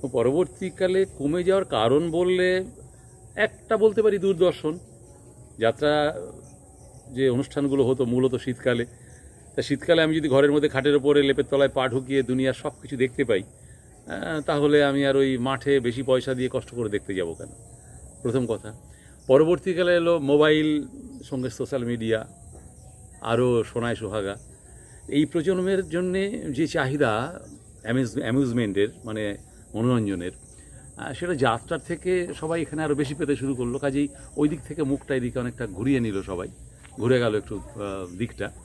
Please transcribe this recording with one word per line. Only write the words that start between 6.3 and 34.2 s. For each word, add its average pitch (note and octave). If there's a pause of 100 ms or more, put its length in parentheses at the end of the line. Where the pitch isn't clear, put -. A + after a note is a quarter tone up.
যে C3
অনুষ্ঠানগুলো C#3
হতো B2+
মূলত B2+
শীতকালে, A#2+ (720)
তা C3
শীতকালে D#3+
আমি D#3
যদি D#3
ঘরের C#3
মধ্যে D3
খাটের C3+
ওপরে C#3+
লেপের C#3
তলায় C#3
পা C3
ঢুকিয়ে C3
দুনিয়ার C3
সব - (100)
কিছু C3
দেখতে B2+
পাই, G#2+
আহ, -
তাহলে D3
আমি C#3
আর C3+
ওই C3+
মাঠে C3+
বেশি A#2+
পয়সা C3
দিয়ে B2+
কষ্ট -
করে A#2
দেখতে G2+
যাব E2+
কেন? - (760)
প্রথম B2
কথা। G#2+ (540)
পরবর্তীকালে F3
এলো E3+
মোবাইল, D3+ (360)
সঙ্গে B2+
সোশ্যাল B2
মিডিয়া, A2+ (960)
আরও A#2
সোনায় A#2
সোহাগা। G2+ (720)
এই D3
প্রজন্মের F#3
জন্যে F#3
যে E3
চাহিদা C#3 (420)
অ্যামিউজ-, A#2+
অ্যামিউজমেন্টের, A#2 (160)
মানে G#2+ (380)
মনোরঞ্জনের, G#2 (680)
আহ, -
সেটা F3
যাত্রার B2
থেকে F3+ (120)
সবাই E3
এখানে D#3
আরও D3
বেশি C#3+
পেতে C#3+
শুরু C3
করলো। B2
কাজেই C#3+ (300)